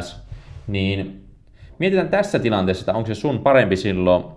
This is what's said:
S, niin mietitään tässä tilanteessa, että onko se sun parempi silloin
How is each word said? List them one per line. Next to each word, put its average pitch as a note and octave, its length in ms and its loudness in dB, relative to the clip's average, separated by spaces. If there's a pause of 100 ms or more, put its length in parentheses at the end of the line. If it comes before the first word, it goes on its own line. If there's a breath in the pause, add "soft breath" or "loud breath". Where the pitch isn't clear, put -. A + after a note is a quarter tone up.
S, - 220 -10 (440 loud breath)
niin G2 580 -4 (540 soft breath)
mietitään F#3 300 0
tässä G3 300 0
tilanteessa, F#2+ 440 0
että F#2 120 0
onko A2 120 -2
se A2 80 -4
sun C3 240 -2
parempi A#2 380 4
silloin F2+ 480 2 (120)